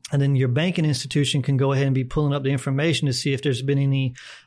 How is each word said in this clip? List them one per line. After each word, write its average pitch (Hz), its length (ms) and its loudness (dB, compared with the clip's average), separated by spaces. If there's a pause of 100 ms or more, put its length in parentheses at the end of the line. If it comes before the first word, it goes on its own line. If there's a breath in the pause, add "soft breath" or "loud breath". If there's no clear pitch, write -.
(120)
And 143 80 2
then 139 160 4
your 131 120 2
banking 160 360 0
institution 143 560 0
can 139 160 0
go 135 160 2
ahead 139 140 2
and 135 80 2
be 131 100 0
pulling 143 300 0
up 143 80 -2
the 135 80 0
information 143 560 0
to 131 80 2
see 139 180 -2
if 131 80 -2
there's 131 220 -2
been 139 160 0
any, 135 360 0 (320 loud breath)